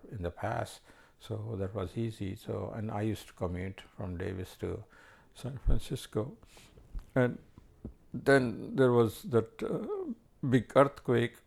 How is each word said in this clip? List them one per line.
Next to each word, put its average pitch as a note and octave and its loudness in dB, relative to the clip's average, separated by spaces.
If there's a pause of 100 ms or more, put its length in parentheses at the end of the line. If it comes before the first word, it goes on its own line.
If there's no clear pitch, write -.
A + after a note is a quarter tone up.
(120)
in F#2+ -8
the E2+ -4
past. - -6 (380)
So G#2+ -8
that F#2+ -6
was G2 -6
easy. G#2+ -6
So, G2+ -8
and A2 -6
I G#2 -4
used G#2+ -4
to - -20
commute F2+ -6 (160)
from F#2+ -6
Davis F#2 -6
to F#2 -6 (500)
San B2 -10
Francisco. A#2+ 2 (840)
And B2 2 (720)
then B2+ 2
there C3 6
was A#2 4
that, A#2 0
uh, D4 -4 (340)
big A#2+ 2
earthquake B2+ 4